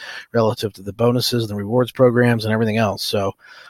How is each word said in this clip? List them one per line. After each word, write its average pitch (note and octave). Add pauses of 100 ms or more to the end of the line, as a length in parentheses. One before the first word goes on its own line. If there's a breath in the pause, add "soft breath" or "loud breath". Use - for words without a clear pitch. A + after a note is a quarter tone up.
(320 loud breath)
relative A2
to -
the G2
bonuses A#2+
and G#2+
the G#2
rewards A2+
programs A#2+
and A2
everything A2
else. G#2+
So, G2+ (360 loud breath)